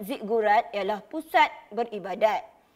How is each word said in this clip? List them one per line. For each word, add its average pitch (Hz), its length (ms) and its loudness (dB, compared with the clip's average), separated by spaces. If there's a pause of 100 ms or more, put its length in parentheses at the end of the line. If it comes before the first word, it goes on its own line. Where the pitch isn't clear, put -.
ziggurat 214 680 0
ialah 202 340 -4
pusat 311 440 2 (240)
beribadat, 208 720 -2 (300)